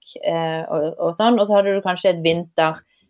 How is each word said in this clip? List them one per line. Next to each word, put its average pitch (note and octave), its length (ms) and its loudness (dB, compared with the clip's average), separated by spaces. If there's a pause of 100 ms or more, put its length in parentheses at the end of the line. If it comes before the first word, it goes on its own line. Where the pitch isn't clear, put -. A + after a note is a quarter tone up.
(240)
eh, D#3+ 460 -2
og, D#3 300 -2
og E3 160 -2
sånn, A#3 240 2
og G3+ 80 2
så G#3 100 4
hadde G3 180 2
du G3 60 -2
kanskje F#3 340 0
et E3+ 80 -8
vinter, E3 560 0 (300)